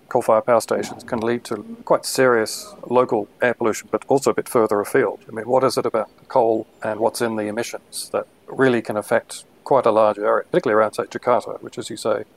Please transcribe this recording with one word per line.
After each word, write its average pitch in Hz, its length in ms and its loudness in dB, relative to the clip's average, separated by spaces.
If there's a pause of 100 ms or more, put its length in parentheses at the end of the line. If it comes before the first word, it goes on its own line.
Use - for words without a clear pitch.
(100)
coal-fired 117 360 2
power 120 140 4
stations 104 420 -4
can - 160 -6
lead 120 260 -2
to - 200 -8 (200)
quite - 220 0
serious 120 640 0 (160)
local 120 380 0 (160)
air 123 120 2
pollution, - 360 -2
but - 160 -2
also 135 240 2
a 101 40 0
bit - 140 -4
further 107 320 2
afield. 104 460 0
I - 60 -18
mean, 110 140 -10
what 131 180 2
is 127 120 0
it 123 100 -2
about 110 320 -4
the - 80 -20
coal 113 420 0 (160)
and 107 160 -6
what's 113 200 0
in 117 140 0
the 107 140 -4
emissions - 640 -10
that 104 160 -4 (200)
really 131 360 2
can 110 140 -6
affect - 480 -4 (200)
quite 127 220 2
a 117 40 6
large 107 280 4
area, 107 260 0
particularly 120 340 0
around, 107 140 2
say, 110 120 -4
Jakarta, 113 580 -2
which, 117 160 -14
as 113 120 -12
you 113 60 -10
say, 110 280 -4 (120)